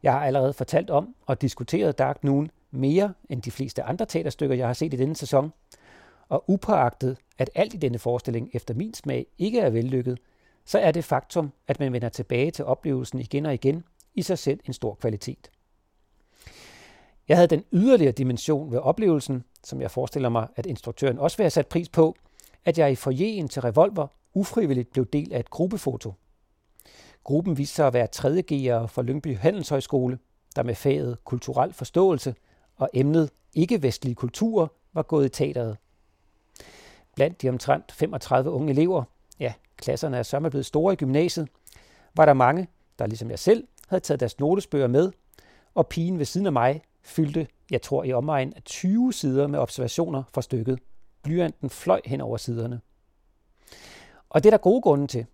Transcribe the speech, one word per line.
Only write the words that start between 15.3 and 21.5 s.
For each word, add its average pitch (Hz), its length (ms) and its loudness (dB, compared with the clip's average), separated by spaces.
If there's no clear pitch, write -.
Jeg 156 100 6
havde 175 100 8
den 160 240 2
yderligere 185 400 6
dimension 135 600 -2
ved 123 80 0
oplevelsen, 147 640 0
som 131 180 -10
jeg 127 100 -6
forestiller 127 380 -4
mig, 117 260 0
at 143 100 -8
instruktøren 127 540 -4
også - 180 0
vil 220 60 0
have 165 60 4
sat - 180 0